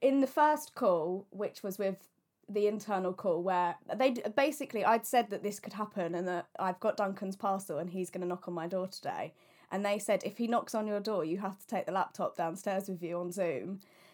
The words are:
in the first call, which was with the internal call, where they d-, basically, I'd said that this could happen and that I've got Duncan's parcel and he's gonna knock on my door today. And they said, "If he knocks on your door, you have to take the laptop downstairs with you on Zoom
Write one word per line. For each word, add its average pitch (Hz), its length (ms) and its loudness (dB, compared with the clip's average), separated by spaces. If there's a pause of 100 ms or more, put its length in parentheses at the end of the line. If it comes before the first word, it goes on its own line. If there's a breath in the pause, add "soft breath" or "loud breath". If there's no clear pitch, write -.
in 269 220 6
the 262 40 4
first 302 480 4
call, 185 560 2
which - 320 -6
was 190 160 -6
with 196 300 -2 (400)
the 208 180 2
internal 202 460 0
call, 175 300 0
where 175 340 2 (180)
they 262 180 4
d-, 240 100 -4 (120)
basically, 277 520 2
I'd 226 180 6
said 240 260 4
that 202 120 -4
this 202 180 -4
could - 140 -12
happen 190 400 -4
and 180 120 0
that 180 200 -2 (120)
I've 185 220 -2
got 214 160 2
Duncan's 196 400 -2
parcel 190 400 -2
and 170 140 -4
he's 185 180 -4
gonna 180 160 -6
knock 180 240 -4
on 175 60 -6
my 165 120 -4
door 185 200 -2
today. - 480 -8 (360 soft breath)
And 196 140 -2
they 202 140 0
said, 208 260 2
"If 220 140 -6
he 240 80 0
knocks 233 280 0
on 214 120 0
your 208 140 0
door, 196 260 0
you 165 120 -2
have 190 200 -6
to - 80 -20
take 202 180 -2
the 170 80 -4
laptop - 440 -2
downstairs 190 520 -2
with 180 140 -6
you 170 160 -4
on 180 140 -4
Zoom 175 480 -2 (340 soft breath)